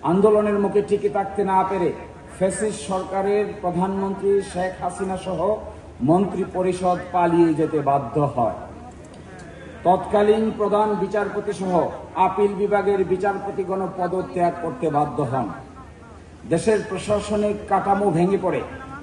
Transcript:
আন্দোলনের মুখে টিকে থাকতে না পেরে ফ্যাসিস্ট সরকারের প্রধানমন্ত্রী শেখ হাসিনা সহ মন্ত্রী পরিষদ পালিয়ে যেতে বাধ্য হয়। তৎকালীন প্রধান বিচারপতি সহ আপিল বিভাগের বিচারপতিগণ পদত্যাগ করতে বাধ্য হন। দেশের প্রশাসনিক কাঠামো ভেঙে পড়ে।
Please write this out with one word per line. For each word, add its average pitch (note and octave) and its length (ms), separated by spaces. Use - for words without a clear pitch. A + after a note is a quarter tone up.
আন্দোলনের G#3 560
মুখে G3+ 240
টিকে G3+ 260
থাকতে G3 360
না F#3+ 260
পেরে F3 220
ফ্যাসিস্ট G3 420
সরকারের G3 680
প্রধানমন্ত্রী F#3+ 800
শেখ F#3 400
হাসিনা F#3+ 340
সহ F#3 400
মন্ত্রী F3 500
পরিষদ F#3 460
পালিয়ে E3+ 420
যেতে D3+ 260
বাধ্য C#3 400
হয়। B2 340
তৎকালীন G#3 720
প্রধান G#3 380
বিচারপতি G3+ 580
সহ F3+ 380
আপিল G3+ 400
বিভাগের G3 500
বিচারপতিগণ F#3+ 920
পদত্যাগ F3+ 560
করতে D#3+ 280
বাধ্য C#3+ 320
হন। B2 260
দেশের G3+ 300
প্রশাসনিক G#3 680
কাঠামো G3 420
ভেঙে F3+ 320
পড়ে। D#3 180